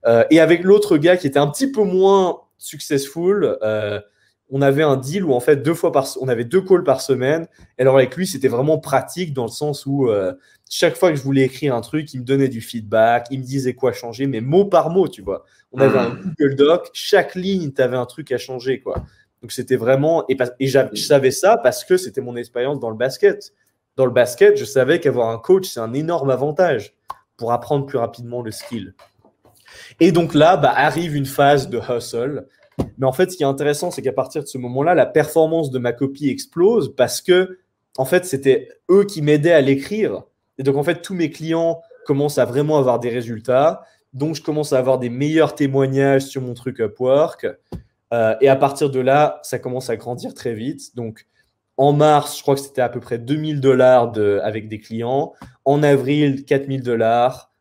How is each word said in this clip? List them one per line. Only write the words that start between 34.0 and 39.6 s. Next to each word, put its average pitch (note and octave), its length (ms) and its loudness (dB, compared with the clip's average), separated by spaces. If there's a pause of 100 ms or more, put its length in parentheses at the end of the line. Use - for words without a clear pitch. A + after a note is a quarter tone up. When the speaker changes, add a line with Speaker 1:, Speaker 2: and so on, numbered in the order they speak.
Speaker 1:
qu'à B2+ 120 -2
partir C3+ 300 -4
de - 60 -14
ce - 80 -14
moment-là, C3 380 0
la C#3 100 4
performance D#3+ 640 0
de B2+ 80 -4
ma A#2+ 140 -2
copie C#3 380 -4
explose E3+ 680 0
parce B2 240 0
que, F#3 380 0 (400)
en C3 80 -2
fait, F3+ 180 2
c'était C3+ 440 0 (220)
eux G3 140 6
qui G3 160 -8
m'aidaient D3 320 4
à D#3 80 6